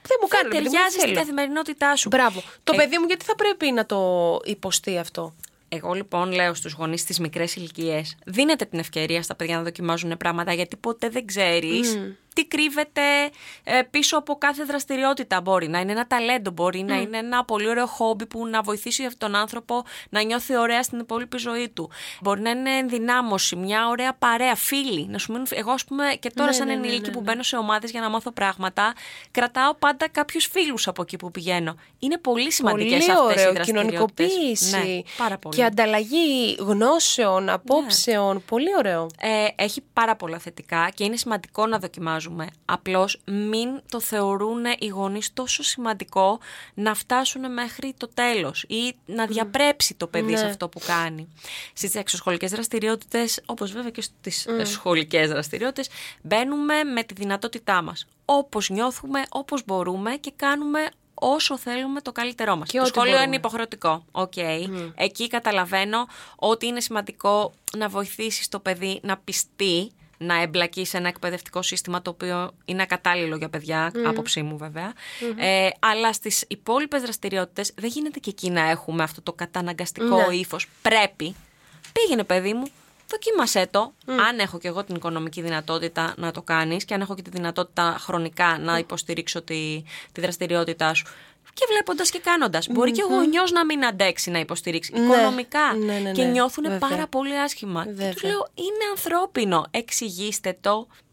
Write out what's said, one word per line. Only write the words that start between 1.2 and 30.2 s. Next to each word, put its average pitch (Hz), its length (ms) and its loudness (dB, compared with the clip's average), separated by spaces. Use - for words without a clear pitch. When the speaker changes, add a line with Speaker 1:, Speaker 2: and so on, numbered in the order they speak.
Speaker 2:
σου. 277 120 0
Speaker 1:
Μπράβο. 214 360 4
Το 311 100 4
Speaker 2:
Ε, 294 40 6
Speaker 1:
παιδί 294 200 4
μου 330 80 4
γιατί 359 200 0
θα 440 100 2
πρέπει 392 360 2
να 226 140 2
το 202 140 0
υποστεί 190 540 -2
αυτό; 170 360 -6
Speaker 2:
Εγώ, 170 240 -4
λοιπόν, 185 380 -2
λέω 180 220 2
στους 170 200 -10
γονείς 160 280 -4
στις 175 180 -4
μικρές 165 360 -4
ηλικίες, 160 600 -4
δίνετε 262 400 2
την 170 140 -4
ευκαιρία 165 420 -2
στα - 140 -8
παιδιά 165 220 -2
να 165 60 -2
δοκιμάζουν 170 540 -4
πράγματα, 170 360 -2
γιατί 175 240 -2
ποτέ 233 320 -4
δεν 240 160 -4
ξέρεις 190 720 2
Speaker 1:
Μμμ. 196 160 -6
Speaker 2:
τι 320 120 0
κρύβεται, 302 560 0
ε, 254 260 4
πίσω 294 280 2
από 294 200 -2
κάθε 285 260 0
δραστηριότητα. 269 800 0
Μπορεί 180 260 2
να 170 120 0
είναι 190 120 -2
ένα 233 160 -2
ταλέντο, 233 440 0
μπορεί 180 320 0
να 202 120 0
Speaker 1:
Μμμ. 190 60 0
Speaker 2:
είναι 220 160 -4
ένα 240 280 0
πολύ 214 240 0
ωραίο 240 160 2
χόμπι 226 400 -2
που 226 220 -6
να 220 140 0
βοηθήσει 214 460 -4
τον 208 180 -4
άνθρωπο 233 480 -2
να 208 120 0
νιώθει 240 360 0
ωραία 233 260 2
στην 240 160 -6
υπόλοιπη 233 380 -6
ζωή 240 320 -4
του. 165 200 -10
Μπορεί 196 200 0
να 226 80 0
είναι 254 280 0
ενδυνάμωση, 240 800 0
μια 208 320 0
ωραία 247 260 0
παρέα, 240 420 4
φίλοι. 247 520 0
Να 202 100 -6
σου 196 140 -6
μείνουν 254 160 -4
φι-, - 100 -4
εγώ, 214 140 -2
ας 262 140 -2
πούμε, 277 180 -4
και 240 160 -6
τώρα 285 140 2
Speaker 1:
Ναι, 269 60 2
Speaker 2:
σαν 254 120 0
Speaker 1:
ναι, 269 80 0
ναι, 262 40 -2
Speaker 2:
ενήλικη 240 280 -2
Speaker 1:
ναι, - 40 -4
Speaker 2:
που 240 80 -6
Speaker 1:
ναι. 208 120 -6
Speaker 2:
μπαίνω 240 120 -2
σε 262 140 -2
ομάδες 214 340 0
για 233 100 -6
να 226 80 -2
μάθω 226 220 -4
πράγματα, 196 640 0
κρατάω 254 440 2
πάντα 294 340 2
κάποιους 294 360 0